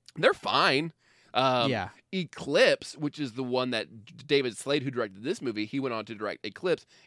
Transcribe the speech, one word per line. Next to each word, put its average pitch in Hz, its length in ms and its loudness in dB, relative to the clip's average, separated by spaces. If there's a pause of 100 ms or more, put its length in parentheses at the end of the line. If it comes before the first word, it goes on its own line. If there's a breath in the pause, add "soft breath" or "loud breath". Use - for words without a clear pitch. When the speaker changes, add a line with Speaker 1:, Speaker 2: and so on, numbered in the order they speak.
(160)
Speaker 1:
they're 247 180 4
fine. 165 600 2 (400 soft breath)
Um, 127 380 4
Speaker 2:
Yeah. 98 180 -2 (240)
Speaker 1:
Eclipse, 175 840 0
which 147 220 -6
is 131 140 -4
the 131 100 -6
one 127 280 0
that 107 340 -6
D-, - 80 -20 (120)
David 131 320 2
Slade, 139 260 0
who 135 80 -2
directed 107 320 -4
this 175 180 -4
movie, 107 240 -2
he 135 140 -4
went 131 140 -2
on 110 120 -4
to 113 100 -10
direct 101 300 -6
Eclipse, 156 400 -2 (220 soft breath)